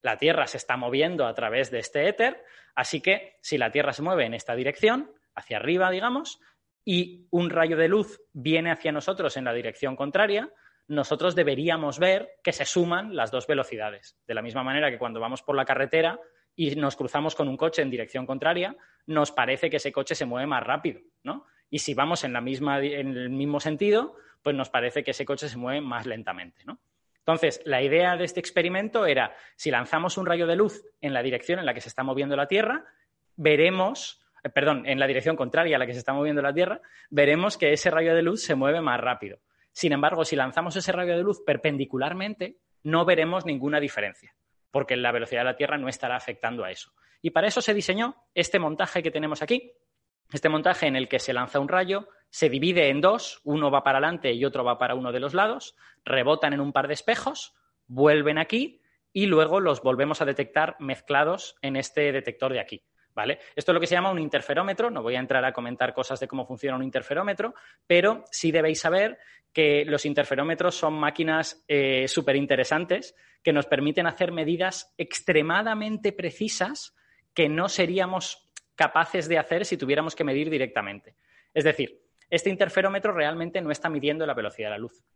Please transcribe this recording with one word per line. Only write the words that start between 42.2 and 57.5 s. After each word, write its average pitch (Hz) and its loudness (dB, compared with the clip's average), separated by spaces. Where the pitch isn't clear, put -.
no 165 2
veremos 170 4
ninguna 147 0
diferencia, 104 -6
porque 131 0
la 123 0
velocidad 117 -2
de 123 0
la 127 -2
Tierra 147 -2
no 131 -4
estará 127 -4
afectando 120 -6
a 92 -6
eso. - -16
Y 165 -2
para 175 4
eso 226 0
se 220 2
diseñó 208 -2
este 175 2
montaje 170 -2
que 160 -2
tenemos 151 -4
aquí, 247 -2
este 147 0
montaje 156 2
en 135 2
el 131 -2
que 131 0
se - -2
lanza 123 0
un 143 -2
rayo, 190 0
se - 2
divide 151 4
en 139 2
dos, 196 2
uno 147 2
va 139 4
para 135 6
adelante 147 0
y 120 0
otro 135 0
va 120 2
para 123 0
uno 127 -4
de 123 -2
los 139 -4
lados, 214 0
rebotan 143 2
en 143 -2
un 139 -2
par 139 2
de 147 -2
espejos, - -2